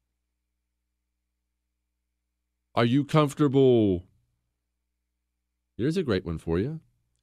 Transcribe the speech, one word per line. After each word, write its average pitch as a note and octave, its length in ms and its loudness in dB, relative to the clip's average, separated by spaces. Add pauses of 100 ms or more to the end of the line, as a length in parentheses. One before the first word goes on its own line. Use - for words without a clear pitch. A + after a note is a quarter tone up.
(2750)
Are A#2 100 2
you C3 200 0
comfortable? C3 1000 2 (1700)
Here's D3+ 180 -4
a F#3+ 60 -4
great G#2+ 240 -4
one D#2+ 120 -6
for E2 200 -4
you. D3+ 220 -6 (420)